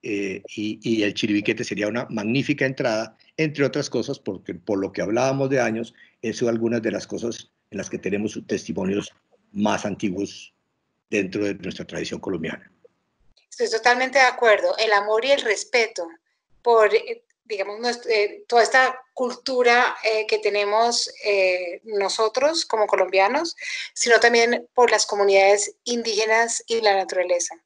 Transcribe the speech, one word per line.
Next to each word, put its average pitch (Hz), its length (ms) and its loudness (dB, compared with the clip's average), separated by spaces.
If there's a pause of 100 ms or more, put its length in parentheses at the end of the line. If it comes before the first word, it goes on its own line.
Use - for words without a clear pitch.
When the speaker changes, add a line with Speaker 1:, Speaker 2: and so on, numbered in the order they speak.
Speaker 1:
eh, 98 400 -6 (120)
y, 107 280 -6
y 110 220 0
el 98 100 -2
chiribiquete 107 500 -2
sería 101 240 -4
una 120 220 -6
magnífica 135 560 -2
entrada, 120 500 -2 (220)
entre 151 260 0
otras 131 240 -2
cosas, 131 300 -4
porque 98 360 -10
por 98 240 -4
lo 95 140 -4
que 104 80 -8
hablábamos 131 480 0
de 135 120 2
años, 113 340 -2 (260)
eso 113 240 -4
es 117 60 2
algunas 117 320 0
de 110 80 -2
las 98 160 -6
cosas 110 440 -10 (200)
en 104 80 -10
las 92 100 -10
que - 100 -8
tenemos 101 480 -4
testimonios 98 680 -4 (400)
más 104 340 -2
antiguos 98 680 -6 (560)
dentro 104 360 -2
de 101 100 -4
nuestra 92 320 -10
tradición 80 340 -8
colombiana. 82 500 -8 (760)
Speaker 2:
Estoy - 220 -4
totalmente 247 480 2
de 262 60 8
acuerdo. 214 520 4
El 220 160 2
amor 214 320 2
y 269 60 0
el 277 100 4
respeto 220 680 -2 (560)
por, 220 320 6
eh, 233 280 0 (220)
digamos, 208 360 -6
nuestro, 240 300 -4
eh, 208 360 0
toda 240 160 6
esta 240 380 4 (140)
cultura, 247 920 0
eh, 220 240 0
que 220 100 0
tenemos, 208 720 0 (140)
eh, 185 580 0
nosotros 220 840 0
como 214 200 0
colombianos, 196 720 2 (380)
sino 233 260 4
también 240 540 2
por 240 180 4
las 208 140 2
comunidades 202 760 4
indígenas 226 840 -2
y 226 140 0
la 202 120 4
naturaleza. 180 720 -2